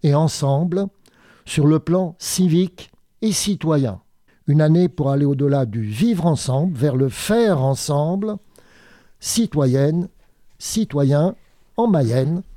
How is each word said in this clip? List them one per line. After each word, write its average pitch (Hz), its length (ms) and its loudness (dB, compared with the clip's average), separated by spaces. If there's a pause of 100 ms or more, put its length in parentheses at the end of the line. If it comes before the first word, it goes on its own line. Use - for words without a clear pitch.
et 147 100 2
ensemble 160 760 0 (580)
sur 147 200 0
le 156 140 4
plan 170 400 -2
civique 180 720 0 (300)
et 220 100 0
citoyen. 151 680 -2 (440)
Une 147 160 2
année 165 280 4
pour 139 200 -2
aller 139 140 0
au-delà 139 420 0
du 113 160 -6
vivre 156 440 -2
ensemble, 151 500 0
vers 131 220 0
le 135 100 2
faire 208 540 0
ensemble, 156 760 -2 (840)
citoyennes, 151 880 0 (480)
citoyens 143 800 0 (420)
en 233 100 2
Mayenne 143 560 0 (140)